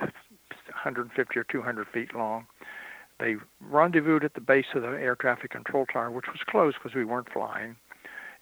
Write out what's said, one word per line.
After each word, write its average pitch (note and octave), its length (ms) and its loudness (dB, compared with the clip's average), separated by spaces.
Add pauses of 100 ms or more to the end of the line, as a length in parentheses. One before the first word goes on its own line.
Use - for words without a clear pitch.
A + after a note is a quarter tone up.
(760)
hundred B2 380 -4
fifty B2 260 0
or A#2 60 -2
two C3 180 -4
hundred A#2 260 -4
feet A#2 260 -4
long. A2+ 320 -4 (720)
They A2+ 180 0 (240)
rendezvoused D#3 640 4
at D3+ 100 -2
the - 60 -8
base C3+ 340 6
of C3 80 0
the A#2 60 -4
air C3 260 0
traffic - 380 0
control B2 340 -2
tower, A#2+ 240 -2
which B2 160 -6
was - 200 -8
closed E3 340 4
'cause B2 140 -10
we B2+ 100 0
weren't A#2+ 280 -4
flying, A2+ 440 -4 (640)